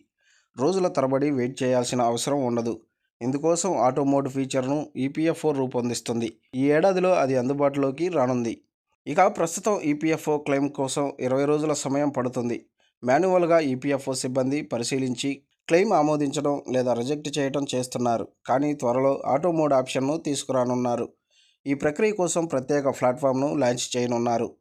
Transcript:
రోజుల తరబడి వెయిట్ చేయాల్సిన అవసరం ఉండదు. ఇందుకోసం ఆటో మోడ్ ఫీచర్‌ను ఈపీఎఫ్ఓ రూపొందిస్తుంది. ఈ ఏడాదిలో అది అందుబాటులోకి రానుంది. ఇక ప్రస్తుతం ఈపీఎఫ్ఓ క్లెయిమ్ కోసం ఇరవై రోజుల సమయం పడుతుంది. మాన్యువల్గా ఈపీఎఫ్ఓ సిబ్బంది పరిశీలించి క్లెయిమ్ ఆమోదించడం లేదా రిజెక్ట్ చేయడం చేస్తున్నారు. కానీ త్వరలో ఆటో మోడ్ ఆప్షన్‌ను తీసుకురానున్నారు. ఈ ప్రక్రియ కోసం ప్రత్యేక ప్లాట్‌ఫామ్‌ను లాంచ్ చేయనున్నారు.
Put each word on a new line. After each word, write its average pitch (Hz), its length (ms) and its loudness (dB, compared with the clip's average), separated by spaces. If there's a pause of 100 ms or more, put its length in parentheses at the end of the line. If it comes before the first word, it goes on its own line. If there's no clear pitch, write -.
(560)
రోజుల 180 320 0
తరబడి 135 420 0
వెయిట్ 127 280 -2
చేయాల్సిన 127 440 0
అవసరం 117 400 0
ఉండదు. 117 320 -2 (460)
ఇందుకోసం 156 580 0
ఆటో 127 260 2
మోడ్ 139 240 2
ఫీచర్‌ను 135 480 -2 (200)
ఈపీఎఫ్ఓ 156 560 -2
రూపొందిస్తుంది. 120 760 -2 (260)
ఈ 131 160 0
ఏడాదిలో 185 440 4
అది 139 220 2
అందుబాటులోకి 139 720 0
రానుంది. 127 460 0 (520)
ఇక 151 220 2
ప్రస్తుతం 202 520 -2
ఈపీఎఫ్ఓ 151 580 0
క్లెయిమ్ 143 320 0
కోసం 143 340 -2 (160)
ఇరవై 131 240 0
రోజుల 151 280 2
సమయం 143 380 -2
పడుతుంది. 123 460 -2 (460)
మాన్యువల్గా 170 580 4
ఈపీఎఫ్ఓ 135 540 -2
సిబ్బంది 131 480 -2
పరిశీలించి 131 680 -4 (380)
క్లెయిమ్ 190 240 4
ఆమోదించడం 147 640 2 (140)
లేదా 123 240 2
రిజెక్ట్ 139 360 -4
చేయడం 139 360 -2
చేస్తున్నారు. 123 600 -2 (200)
కానీ 143 300 2
త్వరలో 131 380 2 (140)
ఆటో 156 260 2
మోడ్ 151 220 2
ఆప్షన్‌ను 135 440 0
తీసుకురానున్నారు. 123 880 -2 (600)
ఈ 139 80 0
ప్రక్రియ 151 380 0
కోసం 175 340 0
ప్రత్యేక 135 440 -2
ప్లాట్‌ఫామ్‌ను 131 640 0
లాంచ్ 123 340 0
చేయనున్నారు. 120 600 0 (120)